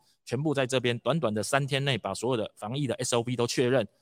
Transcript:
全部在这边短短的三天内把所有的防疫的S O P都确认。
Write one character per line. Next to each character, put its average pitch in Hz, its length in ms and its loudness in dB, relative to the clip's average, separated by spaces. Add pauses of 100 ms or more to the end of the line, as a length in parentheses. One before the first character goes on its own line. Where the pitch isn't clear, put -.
(240)
全 123 160 -4
部 151 140 0
在 131 140 0
这 127 120 0
边 120 200 0
短 143 200 0
短 113 140 0
的 107 80 0
三 139 240 0
天 135 180 0
内 135 140 0
把 95 160 -4
所 117 160 -2
有 127 80 2
的 104 180 -4
防 110 220 -8
疫 147 80 -2
的 113 100 0
S 123 200 -2
O 117 80 2
P 123 120 -4
都 117 120 2
确 123 200 2
认。 123 200 2 (140)